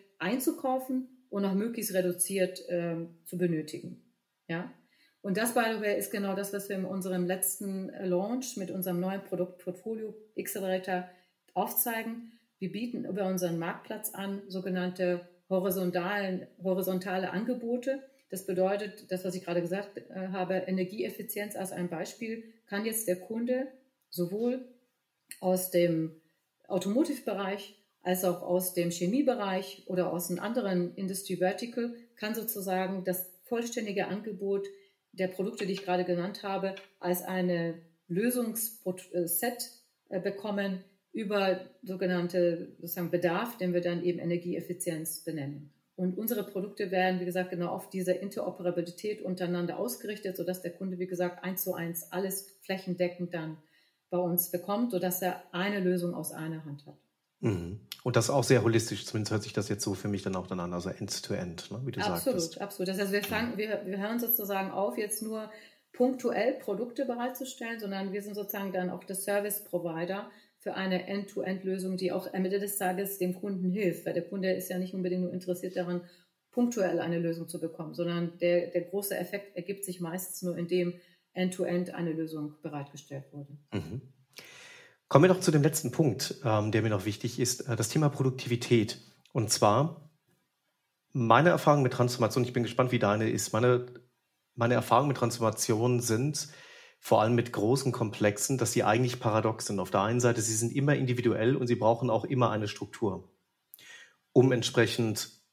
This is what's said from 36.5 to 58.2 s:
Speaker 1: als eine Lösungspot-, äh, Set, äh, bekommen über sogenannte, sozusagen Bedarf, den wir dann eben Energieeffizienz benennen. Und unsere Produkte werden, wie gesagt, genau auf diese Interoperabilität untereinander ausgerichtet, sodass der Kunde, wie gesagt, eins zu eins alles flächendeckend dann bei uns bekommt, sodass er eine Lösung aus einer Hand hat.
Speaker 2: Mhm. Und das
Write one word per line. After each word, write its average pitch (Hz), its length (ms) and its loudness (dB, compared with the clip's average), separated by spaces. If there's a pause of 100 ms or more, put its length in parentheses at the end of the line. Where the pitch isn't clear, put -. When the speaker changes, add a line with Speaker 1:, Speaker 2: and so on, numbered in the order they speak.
Speaker 1:
als 180 220 0
eine 180 600 0 (280)
Lösungspot-, 220 1040 -2
äh, 175 140 0
Set, - 440 -2 (380)
äh, 185 120 -2
bekommen 196 600 -2 (280)
über 196 480 2 (240)
sogenannte, 175 960 2
sozusagen 170 320 -6
Bedarf, 180 460 2
den 180 160 0
wir 175 80 4
dann 175 220 0
eben 175 160 0
Energieeffizienz 170 1080 -4
benennen. 147 480 -8 (240)
Und 180 200 0
unsere 220 260 -2
Produkte 196 460 -6
werden, 185 300 2
wie 180 60 -4
gesagt, 180 260 -2
genau 175 180 -2
auf - 200 -8
diese 180 240 0
Interoperabilität 185 1080 -4
untereinander 175 560 -2
ausgerichtet, 202 600 -6
sodass 180 240 -4
der 180 100 -6
Kunde, 185 260 -6
wie 180 100 -4
gesagt, 175 360 -4
eins 185 200 -4
zu 180 120 -2
eins 170 360 -6
alles 190 500 -6
flächendeckend 180 720 -2
dann 160 240 -6 (520)
bei 180 80 0
uns 175 320 2
bekommt, 202 420 0
sodass 180 300 0
er 180 300 -2
eine 202 280 0
Lösung 180 360 2
aus - 160 -6
einer 160 340 -8
Hand 143 200 -12
hat. - 120 -20 (440)
Speaker 2:
Mhm. 92 400 -2 (220)
Und 127 120 2
das 117 140 4